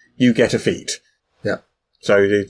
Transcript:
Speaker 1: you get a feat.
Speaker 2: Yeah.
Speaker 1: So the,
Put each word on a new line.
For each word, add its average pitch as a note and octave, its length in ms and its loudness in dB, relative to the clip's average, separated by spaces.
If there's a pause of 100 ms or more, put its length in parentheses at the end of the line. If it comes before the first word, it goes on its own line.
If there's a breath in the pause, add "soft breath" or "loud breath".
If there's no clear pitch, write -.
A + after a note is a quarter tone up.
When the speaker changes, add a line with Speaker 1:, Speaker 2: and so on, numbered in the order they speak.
(180)
Speaker 1:
you B2 160 2
get A#2 200 0
a A2+ 60 0
feat. - 400 -6 (420)
Speaker 2:
Yeah. - 160 -6 (440)
Speaker 1:
So G2+ 260 2
the, G2+ 220 0